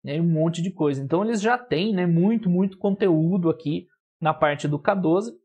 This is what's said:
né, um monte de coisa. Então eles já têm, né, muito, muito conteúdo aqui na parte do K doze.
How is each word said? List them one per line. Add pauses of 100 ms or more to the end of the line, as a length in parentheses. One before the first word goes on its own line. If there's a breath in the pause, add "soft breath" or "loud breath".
né,
um
monte
de
coisa.
Então
eles
já
têm,
né,
muito,
muito
conteúdo
aqui (340 soft breath)
na
parte
do
K
doze. (140)